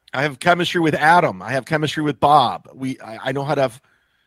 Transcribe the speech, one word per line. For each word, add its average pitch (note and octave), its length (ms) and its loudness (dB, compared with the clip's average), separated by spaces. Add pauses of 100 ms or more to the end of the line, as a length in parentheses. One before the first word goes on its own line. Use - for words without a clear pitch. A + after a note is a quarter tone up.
(140)
I B2+ 80 -4
have C#3+ 180 -4
chemistry F3 400 0
with D#3 160 2
Adam. D3 460 2
I G#2 100 -10
have C3+ 140 -4
chemistry D#3 380 -4
with D3 160 -4
Bob. C3+ 540 2
We, C3 280 -10
I, A2 280 -10
I - 40 -4
know C#3 100 -4
how D3 120 -2
to C#3 60 -2
have, B2+ 200 -4 (460)